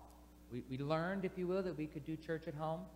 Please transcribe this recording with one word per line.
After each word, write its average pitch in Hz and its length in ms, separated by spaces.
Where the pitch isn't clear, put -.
we, 120 180
we 131 80
learned, 165 480
if 185 120
you 180 100
will, 185 160
that 170 140
we 151 100
could 151 180
do 160 100
church 156 320
at 160 60
home, 160 320